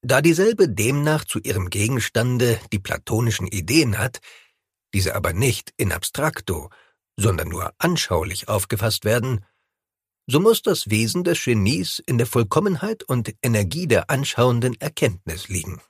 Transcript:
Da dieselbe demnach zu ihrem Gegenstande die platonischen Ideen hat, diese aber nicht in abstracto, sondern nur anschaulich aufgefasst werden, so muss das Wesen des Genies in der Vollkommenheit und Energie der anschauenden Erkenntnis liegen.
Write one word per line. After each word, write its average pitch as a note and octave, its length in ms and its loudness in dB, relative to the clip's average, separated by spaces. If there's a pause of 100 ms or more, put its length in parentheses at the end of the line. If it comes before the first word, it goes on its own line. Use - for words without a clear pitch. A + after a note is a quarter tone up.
Da B2+ 180 4
dieselbe F3+ 480 4
demnach C#3+ 560 0
zu - 160 -6
ihrem F#2 300 -4
Gegenstande A#2 880 0 (100)
die G#2+ 80 -2
platonischen A2+ 680 -2
Ideen G#2+ 500 0
hat, A#2+ 240 -4 (720)
diese F#2 220 0
aber E2+ 180 -2
nicht A2+ 460 -2
in G#2 120 0
abstracto, - 800 -4 (480)
sondern F2+ 320 0
nur F2 300 -6
anschaulich F#2 720 -2
aufgefasst G#2+ 560 -2
werden, A2+ 360 0 (840)
so B2+ 120 2
muss G#3+ 220 4
das E3 300 -2
Wesen A2+ 340 0
des E3+ 180 0
Genies B2 560 0
in B2 200 -2
der A#2 80 2
Vollkommenheit F#3+ 800 0
und B2 360 -4
Energie A#2+ 460 0
der A2 240 4
anschauenden B2 720 2
Erkenntnis F#2+ 680 -4
liegen. F2 420 -6